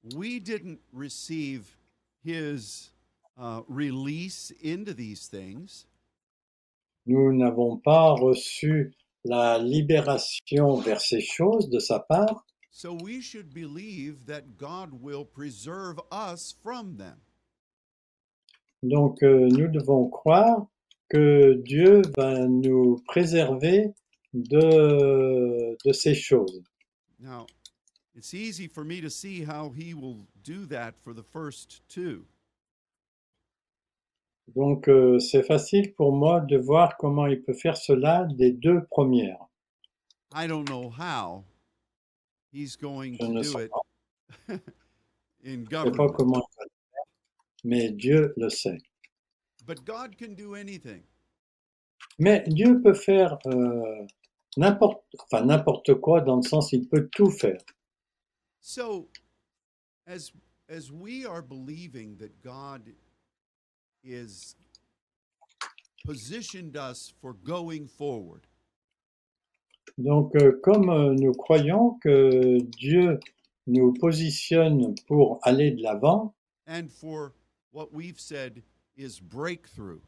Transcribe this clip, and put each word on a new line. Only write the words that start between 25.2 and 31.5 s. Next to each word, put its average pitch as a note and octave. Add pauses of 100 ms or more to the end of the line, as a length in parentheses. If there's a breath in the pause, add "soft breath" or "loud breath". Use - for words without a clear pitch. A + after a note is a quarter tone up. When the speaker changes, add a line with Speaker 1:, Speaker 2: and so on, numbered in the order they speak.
Speaker 2:
de C3+
ces D3+
choses. F#2+ (580)
Speaker 1:
Now, B2 (680)
it's A#2
easy F#3+
for D#3
me E3+
to D#3
see F#3+
how D3+
he E3
will B2+ (160)
do F#3
that A#2 (100)
for A#2+
the A2+
first -